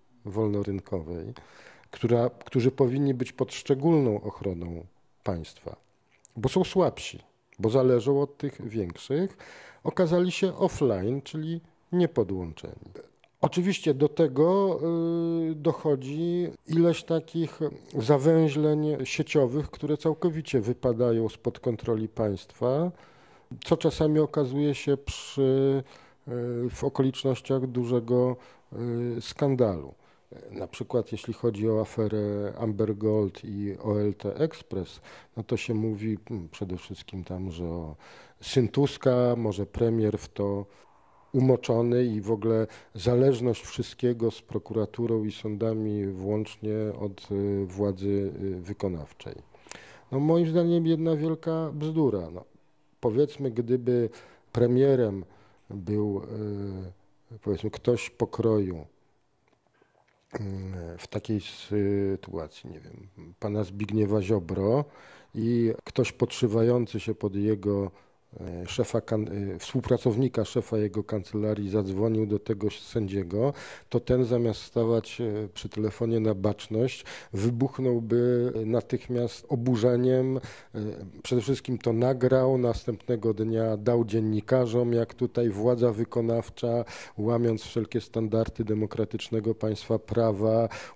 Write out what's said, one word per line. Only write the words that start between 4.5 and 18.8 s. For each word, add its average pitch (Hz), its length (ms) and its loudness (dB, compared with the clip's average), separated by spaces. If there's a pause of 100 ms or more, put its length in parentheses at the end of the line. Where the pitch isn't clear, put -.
państwa, - 520 -6 (600)
bo 123 120 0
są 185 160 2
słabsi, - 540 0 (400)
bo 104 120 2
zależą 127 520 4
od 143 140 -6
tych 135 320 -8
większych, 113 680 -4 (480)
okazali 180 480 2
się 185 240 0
offline, 127 680 0
czyli 160 380 -6 (320)
niepodłączeni. 98 960 -2 (500)
Oczywiście 180 540 2
do 143 140 4
tego, 165 720 2 (720)
y, 160 40 -4
dochodzi 156 920 -2 (200)
ileś 165 360 4
takich 165 560 -4 (380)
zawęźleń 151 880 4 (180)